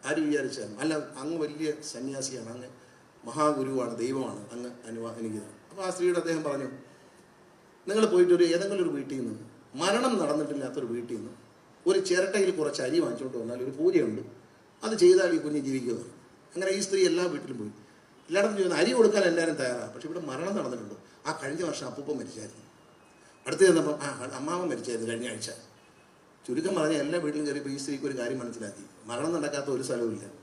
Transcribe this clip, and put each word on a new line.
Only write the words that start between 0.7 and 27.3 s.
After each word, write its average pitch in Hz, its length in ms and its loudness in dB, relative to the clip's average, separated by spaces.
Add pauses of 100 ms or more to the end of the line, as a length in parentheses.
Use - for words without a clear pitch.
അല്ല, 156 140 0
അങ്ങ് 147 440 -6
വലിയ 151 360 -2 (180)
സന്യാസിയാണ്, 127 580 -6
അങ്ങ് 127 180 -12 (560)
മഹാഗുരുവാണ്, 131 720 0
ദൈവമാണ്, 123 540 -4
അങ്ങ് 120 180 -10 (160)
അനുവാ-, 113 340 -8
എനിക്ക് 110 160 -6
തരണം." - 220 -10 (120)
അപ്പൊ 190 140 -10
ആ 185 60 -2
സ്ത്രീയോട് 175 280 2
അദ്ദേഹം 165 260 -2
പറഞ്ഞു, 139 260 -4 (1160)
"നിങ്ങൾ 214 180 4
പോയിട്ട് 180 280 8
ഒരു 175 100 8
ഏതെങ്കിലും 185 400 2
ഒരു 165 60 2
വീട്ടിൽ 139 280 -4
നിന്ന് 113 180 -4 (400)
മരണം 214 420 2
നടന്നിട്ടില്ലാത്തൊരു 143 680 -2
വീട്ടിൽ 117 300 -6
നിന്ന് 104 160 -10 (560)
ഒരു 190 120 4
ചിരട്ടയിൽ 190 520 2
കുറച്ച് 151 300 -2
അരി 135 180 0
വാങ്ങിച്ചുകൊണ്ട് 127 380 -2
വന്നാൽ 120 260 -6
ഒരു 135 80 -6
പൂജയുണ്ട്, 147 500 2 (600)
അത് 220 140 -2
ചെയ്താൽ 180 380 8
ഈ - 20 4
കുഞ്ഞ് 151 220 -2
ജീവിക്കുമെന്ന്." 127 480 -2 (480)
അങ്ങനെ 190 160 0
ഈ 196 80 0
സ്ത്രീ 190 260 4
എല്ലാ 175 200 4
വീട്ടിലും 151 320 -4
പോയി. 104 160 -8 (540)
എല്ലായിടത്തും 202 300 2
ചോദിക്കുന്നു, 180 260 4
അരി 233 80 4
കൊടുക്കാൻ 214 320 6
എല്ലാവരും 165 320 4
തയ്യാറാണ്, 123 380 -4
പക്ഷെ - 140 -12
ഇവിടെ 170 120 -6
മരണം 175 360 -4
നടന്നിട്ടുണ്ടോ? 117 420 -6 (280)
ആ, 151 180 -4
കഴിഞ്ഞ 156 200 -4
വർഷം 143 240 -4
അപ്പൂപ്പൻ 135 300 -6
മരിച്ചായിരുന്നു. 110 480 -12 (800)
അടുത്ത് 156 180 4
ചെന്നപ്പം, 156 400 6
ആ, 139 300 -6
അമ്മാവൻ 165 360 -4
മരിച്ചായിരുന്നു 113 420 -4
കഴിഞ്ഞ 113 180 -4
ആഴ്ച. 107 200 -10 (1000)
ചുരുക്കം 165 280 -2
പറഞ്ഞാൽ 156 240 2
എല്ലാ 156 200 0
വീട്ടിലും 151 280 -4